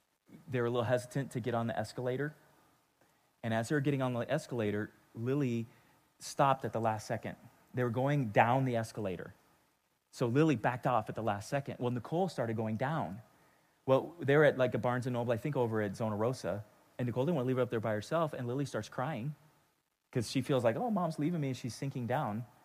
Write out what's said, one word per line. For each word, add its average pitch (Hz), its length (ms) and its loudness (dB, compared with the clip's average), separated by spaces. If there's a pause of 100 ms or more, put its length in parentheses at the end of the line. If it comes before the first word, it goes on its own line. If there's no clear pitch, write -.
(480)
they 123 120 0
were 117 80 2
a - 20 0
little 123 140 2
hesitant 123 480 -2
to 123 80 -4
get 117 140 -2
on 117 120 0
the 117 100 -2
escalator. 127 560 -2 (1120)
And 113 100 -2
as 113 160 0
they 156 60 0
were 147 60 4
getting 139 200 2
on 127 140 0
the 120 160 -2
escalator, 107 600 0 (260)
Lily 120 500 0 (540)
stopped 135 440 2
at 113 80 -4
the 113 80 -2
last 110 280 0
second. 110 260 -4 (400)
They 123 80 0
were 123 80 2
going 131 380 2
down 123 360 6
the 123 120 0
escalator. 104 580 -4 (800)
So - 140 0
Lily 143 300 4
backed 123 300 -2
off 120 220 2
at 92 60 -8
the 113 80 -6
last 104 260 -2
second. 139 300 -4
Well, 120 120 -2
Nicole 160 380 -2
started 113 280 -2
going 110 200 -2
down. 127 440 -4 (640)
Well, 135 340 4
they 139 160 4
were 151 80 8
at, 139 140 6
like, 127 160 2
a - 40 0
Barnes 123 280 0
and 127 80 -2
Noble, 120 180 0
I 117 40 2
think 143 200 -4
over 113 260 2
at 101 140 -2
Zona 110 200 -2
Rosa, 104 460 0 (360)
and 123 80 0
Nicole 123 180 0
didn't 170 120 2
wanna 127 120 0
leave 131 80 2
her 127 60 2
up 117 80 0
there 117 100 0
by 110 120 0
herself, 151 400 0
and 123 140 -6
Lily 131 180 -2
starts 113 240 -6
crying 131 460 -6 (800)
'cause 123 180 -2
she 131 120 0
feels 127 220 2
like, 113 120 4
"Oh, 233 140 -2
Mom's 180 280 0
leaving 160 220 0
me," 139 80 -2
and 127 80 -4
she's - 180 -8
sinking 135 320 -6
down. 120 380 -2 (200)